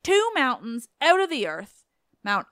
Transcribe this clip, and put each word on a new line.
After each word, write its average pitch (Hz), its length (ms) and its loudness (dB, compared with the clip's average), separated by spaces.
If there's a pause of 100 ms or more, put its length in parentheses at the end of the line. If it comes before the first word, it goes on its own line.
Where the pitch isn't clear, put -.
two 415 320 2
mountains 240 520 -4 (140)
out 339 180 6
of 381 100 0
the 269 180 -4
earth, 165 360 -12 (400)
Mount 202 280 -2